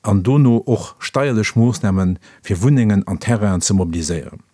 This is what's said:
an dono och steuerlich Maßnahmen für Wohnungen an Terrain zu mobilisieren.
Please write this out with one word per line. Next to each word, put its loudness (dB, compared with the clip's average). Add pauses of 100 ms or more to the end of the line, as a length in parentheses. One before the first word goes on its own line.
an 0
dono 4
och -2
steuerlich -2
Maßnahmen 0 (220)
für -4
Wohnungen 2
an -6
Terrain 0
zu -2
mobilisieren. -4 (140)